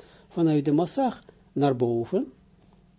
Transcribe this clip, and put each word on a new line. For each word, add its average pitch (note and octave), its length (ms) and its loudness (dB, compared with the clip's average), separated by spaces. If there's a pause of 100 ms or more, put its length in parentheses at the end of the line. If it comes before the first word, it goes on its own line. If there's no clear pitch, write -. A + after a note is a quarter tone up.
(280)
vanuit D#3 380 2
de D3+ 60 0
massag F3 520 -2 (280)
naar C#3 240 0
boven, A#2+ 560 -2 (680)